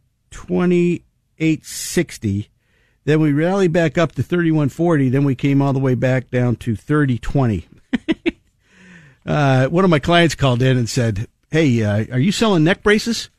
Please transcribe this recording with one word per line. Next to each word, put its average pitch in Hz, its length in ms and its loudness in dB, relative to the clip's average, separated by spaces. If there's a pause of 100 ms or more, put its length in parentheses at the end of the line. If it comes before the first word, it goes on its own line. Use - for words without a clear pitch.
(300)
twenty-eight 175 1300 -2
sixty. - 840 -6 (560)
Then 156 140 2
we 151 120 2
rallied 175 400 0
back 165 240 0
up 170 160 0
to 131 100 -6
thirty-one 160 460 0
forty. 156 400 0
Then 139 160 0
we 139 100 0
came 139 280 0
all 139 100 0
the 135 60 -2
way 135 160 0
back 127 360 -2
down 123 260 0
to 113 200 -6
thirty 143 420 0
twenty. 113 480 -2 (400)
<laughs> 311 120 -4 (1080)
Uh, 139 420 2
one 175 160 2
of 180 60 4
my 156 80 4
clients 170 360 2
called 127 280 0
in 131 160 2
and 117 100 -2
said, 113 400 -4 (220)
"Hey, 139 320 2
uh, 110 280 0
are 127 80 -4
you 175 140 0
selling 196 320 2
neck 185 180 0
braces?" 214 460 0 (100)